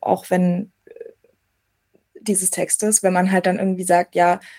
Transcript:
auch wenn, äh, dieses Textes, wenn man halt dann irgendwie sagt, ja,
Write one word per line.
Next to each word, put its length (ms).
auch 260
wenn, 420
äh, 80
dieses 300
Textes, 520
wenn 120
man 180
halt 140
dann 120
irgendwie 260
sagt, 300
ja, 260